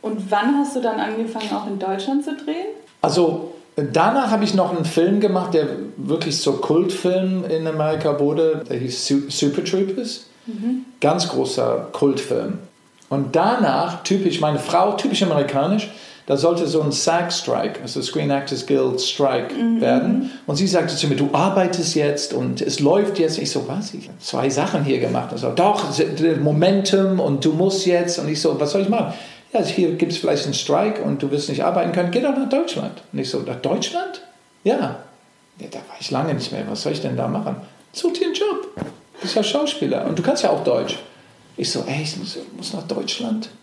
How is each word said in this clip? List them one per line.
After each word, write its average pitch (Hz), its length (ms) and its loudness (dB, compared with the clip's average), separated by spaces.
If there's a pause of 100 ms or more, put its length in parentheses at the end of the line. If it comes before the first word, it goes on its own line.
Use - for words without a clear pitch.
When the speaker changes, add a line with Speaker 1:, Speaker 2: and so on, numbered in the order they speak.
Speaker 1:
Und 214 280 -6
wann 226 280 2
hast 277 180 0
du 247 40 0
dann 220 180 0
angefangen, 220 560 -4
auch 214 120 -4
in 196 120 -6
Deutschland 196 460 -2
zu 302 100 -4
drehen? 339 320 -6 (360)
Speaker 2:
Also, 160 500 2 (240)
danach 202 540 2
habe 208 140 4
ich 196 100 0
noch 180 200 2
einen 165 100 0
Film 196 360 4
gemacht, 185 340 2
der 151 120 4 (300)
wirklich 147 440 -2
so 131 140 2
Kultfilm 185 960 2
in 160 180 0
Amerika 156 520 0
wurde. 147 500 2
Der 123 100 -2
hieß 127 280 -4
Su-, 139 240 2
Super - 340 0
Troopers. 190 640 -2 (200)
Speaker 1:
Mhm. 233 380 -4 (160)
Speaker 2:
Ganz 170 280 2
großer 120 640 0
Kultfilm. - 680 0 (500)
Und 139 280 -2
danach, 175 680 2
typisch, 196 380 2
meine 151 180 2
Frau, 190 340 2
typisch 202 300 0
amerikanisch, 156 680 2 (360)
da 139 100 2
sollte 170 300 2
so 156 140 2
ein 147 120 0
sag - 400 2
Strike, - 500 -2
also 123 200 -6
Screen 147 280 -2
Actors 139 360 -2
Guild 131 340 2
Strike 131 540 0
Speaker 1:
Mhm. 226 260 2
Speaker 2:
werden. 127 500 2 (160)
Und 147 100 -2
sie 190 100 2
sagte 165 280 0
zu 147 140 0
mir, 139 80 2
„Du 139 160 2
arbeitest 175 640 2
jetzt 147 400 0
und 127 280 -2
es - 180 -2
läuft 196 380 4
jetzt.“ 160 200 2
Ich 143 120 -2
so, - 160 -2
„Was? 196 280 -6
Ich - 140 -12
hab - 140 -18
zwei 131 260 -2
Sachen 147 360 0
hier 135 160 2
gemacht.“ - 320 -2
Und - 60 -6
so, 123 120 -2
„Doch, - 340 4 (560)
Momentum 190 800 4
und 143 240 0
du 156 80 6
musst 190 340 2
jetzt.“ 175 320 2
Und 147 100 -4
ich 156 120 -2
so, 156 200 2
„Was 147 120 0
soll 196 100 2
ich 190 60 2
machen?“ 226 240 0 (400)
„Ja, 240 80 0
also 160 120 0
hier 170 240 2
gibt's 160 220 -2
vielleicht 151 260 0
einen 139 100 -4
Strike 202 480 0
und 143 200 -2
du 139 100 -2
wirst 143 160 -2
nicht 143 160 -2
arbeiten 175 280 0
können. 175 200 0
Geh 240 80 6
doch 277 160 2
nach 269 120 0
Deutschland.“ - 540 -2 (100)
Und 139 60 -4
ich 131 100 -4
so, 123 120 -2
„Nach 127 160 -6
Deutschland?“ - 640 -4 (420)
„Ja.“ 220 140 2 (840)
„Ja, - 120 -16
da - 80 -12
war - 200 -18
ich - 140 -10
lange 143 220 0
nicht 123 180 -6
mehr. 117 180 -6
Was 104 120 -6
soll 151 100 -2
ich 151 80 -4
denn 127 160 -4
da 127 100 -2
machen?“ - 300 -4 (360)
„Such 349 200 -2
dir 392 140 -2
einen - 80 -2
Job. 403 420 -2
Du - 460 -12
bist 185 120 -6
ja 220 80 2
Schauspieler - 640 -2
und 160 100 0
du 175 60 0
kannst - 220 2
ja - 60 4
auch 156 120 0
Deutsch.“ - 340 0 (600)
Ich - 160 -4
so, 120 160 -4
„Ey, 143 160 -4
ich 160 120 -6
muss, - 220 -10 (180)
muss - 160 -10
nach 170 120 -8
Deutschland?“ - 680 -6 (120)